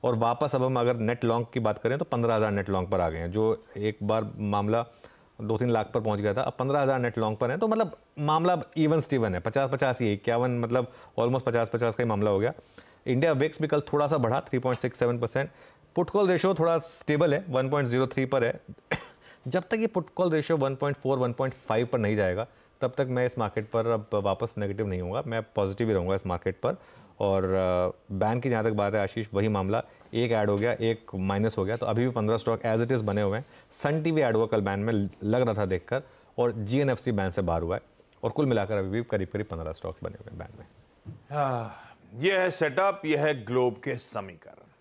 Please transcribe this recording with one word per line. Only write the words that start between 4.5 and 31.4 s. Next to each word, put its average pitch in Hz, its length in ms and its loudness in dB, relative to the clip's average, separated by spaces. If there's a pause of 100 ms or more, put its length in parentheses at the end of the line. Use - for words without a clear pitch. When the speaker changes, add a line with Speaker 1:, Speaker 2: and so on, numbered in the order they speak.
Speaker 1:
दो 110 160 -2
तीन 123 120 0
लाख 110 240 2
पर 117 80 2
पहुंच 107 180 0
गया 104 140 2
था, 117 80 0
अब 127 180 -2
पन्द्रह 139 220 0
हज़ार 135 180 2
नेट 120 180 -2
लॉन्ग 110 200 0
पर 123 140 0
है। 151 60 -2
तो 220 100 0
मतलब, 220 300 0 (220)
मामला 160 340 2
अब - 240 -4
इवन 156 220 4
स्टीवन 117 340 0
है, 87 60 -2
पचास 123 320 0
पचास 127 300 0
ही, 107 120 2
इक्यावन, 120 460 0
मतलब, 120 340 0 (260)
almost 123 220 2
पचास 117 280 0
पचास 117 260 0
का 127 80 0
ही 117 40 2
मामला 107 240 2
हो 98 80 4
गया। 117 140 0 (540)
इंडिया 135 240 2
विक्स 151 300 0
भी 156 60 -2
कल 147 140 2
थोड़ा 147 260 0
सा 151 100 2
बढ़ा, 123 240 2
थ्री - 180 -2
पॉइंट 123 200 -2
सिक्स 127 200 -4
सेवन 120 200 2
परसेंट। 135 300 -2 (460)
पुट 175 140 0
कॉल 202 180 4
रेशियो 185 260 4
थोड़ा 165 240 2
स्टेबल 147 560 2
है, 185 160 0
वन 131 200 0
पॉइंट 139 200 0
ज़ीरो 131 180 2
थ्री 131 180 0
पर 131 180 2
है। - 180 0 (420)
<coughs> - 440 -18
जब 175 160 -2
तक - 120 -2
ये 220 120 0
पुट 185 280 -2
कॉल 180 160 2
रेशियो 156 260 2
वन 135 180 0
पॉइंट 143 220 -2
फ़ोर, 131 200 0
वन 123 160 0
पॉइंट 131 200 -2
फ़ाइव 113 320 0
पर 123 120 -2
नहीं 107 180 2
जाएगा, 101 320 0 (340)
तब 123 160 -2
तक 135 120 0
मैं 127 160 0
इस 123 140 -4
मार्केट 107 300 -2
पर 113 160 0
अब 113 280 -2
वापस 101 440 -2
नेगेटिव 101 300 -4
नहीं 90 140 -2
हूँगा, 98 260 -4
मैं 113 160 -4
पॉजिटिव 101 440 -2
ही 110 60 2
रहूँगा 92 220 2
इस 95 120 -4
मार्केट 92 320 -4
पर। 123 160 0 (440)
और, 98 240 2
अ, 92 680 0
बैन 107 260 0
की 131 100 -2
जहाँ 110 140 2
तक 113 80 2
बात 101 220 0
है 107 80 2
आशीष, 101 320 -4
वही 101 140 2
मामला, 101 360 0 (300)
एक 117 180 2
ऐड 107 180 2
हो 101 80 2
गया, 113 140 0
एक 113 340 -2 (100)
माइनस 98 420 0